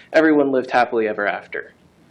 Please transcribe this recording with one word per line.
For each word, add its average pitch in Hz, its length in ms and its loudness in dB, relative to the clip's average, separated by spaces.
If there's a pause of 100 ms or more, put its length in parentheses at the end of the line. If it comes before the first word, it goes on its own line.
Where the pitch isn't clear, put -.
(140)
Everyone 151 380 4
lived 127 180 -2
happily 120 380 0
ever 104 180 -4
after, - 480 -8 (380)